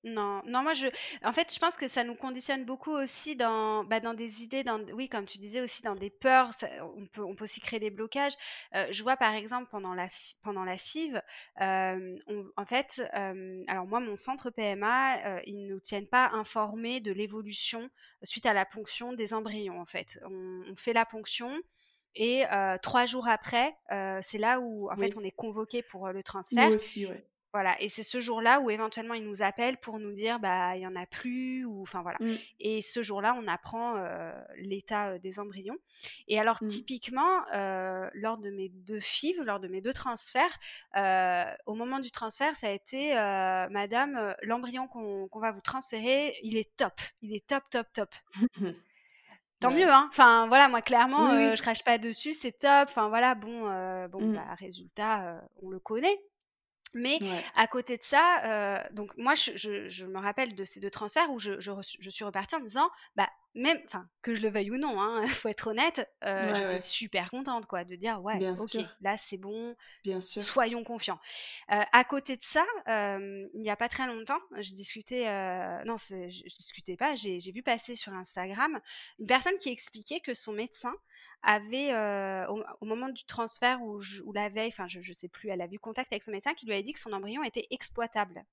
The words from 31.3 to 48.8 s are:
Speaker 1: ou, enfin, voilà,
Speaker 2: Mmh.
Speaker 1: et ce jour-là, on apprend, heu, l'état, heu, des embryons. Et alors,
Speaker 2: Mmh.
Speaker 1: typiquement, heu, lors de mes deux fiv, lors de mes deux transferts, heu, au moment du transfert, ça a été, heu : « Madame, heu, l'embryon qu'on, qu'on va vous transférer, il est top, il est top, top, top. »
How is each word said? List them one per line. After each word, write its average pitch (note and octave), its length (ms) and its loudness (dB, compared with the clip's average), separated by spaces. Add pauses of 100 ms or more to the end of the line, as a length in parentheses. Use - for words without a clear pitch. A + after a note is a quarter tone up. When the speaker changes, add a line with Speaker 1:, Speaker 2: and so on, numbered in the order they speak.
Speaker 1:
ou, G3+ 160 -8
enfin, F#3 180 -8
voilà, E3+ 200 -4
Speaker 2:
Mmh. A3+ 300 -2 (100)
Speaker 1:
et G#3+ 200 0
ce A#3 220 -2
jour-là, G#3 340 2
on A3+ 120 -6
apprend, A3+ 480 -2
heu, E3+ 360 -6 (240)
l'état, G3 580 -4
heu, F3+ 40 -8
des F#3+ 220 -10
embryons. G3+ 360 -10 (520)
Et G#3+ 100 4
alors, A3+ 220 4
Speaker 2:
Mmh. G#3+ 240 -2
Speaker 1:
typiquement, C4 560 2 (120)
heu, F#3+ 600 -2
lors A3 240 -2
de G3+ 120 -6
mes F#3+ 180 -6
deux F#3 320 -8
fiv, E4 420 0
lors G#3 160 0
de F#3+ 80 -6
mes F#3+ 140 -4
deux A#3 120 -2
transferts, C4 640 0 (400)
heu, F#3 480 4 (220)
au G#3+ 80 -6
moment B3 240 -2
du B3+ 140 -6
transfert, C4+ 420 0
ça A#3 140 -4
a - 20 0
été, C4+ 440 -2
heu : « - 20 4 (540)
Madame, A#3 460 0
heu, G#3+ 180 -2 (100)
l'embryon B3 420 -2
qu'on, G3+ 400 -6
qu'on G#3+ 140 -10
va A3 100 0
vous G3 100 -10
transférer, C4 840 0
il A3 120 -2
est - 200 -2
top, C4 240 0 (200)
il G#3+ 140 -8
est G#3 140 -6
top, C#4 200 0
top, A#3 240 -2
top. » G#3 220 -4 (1500)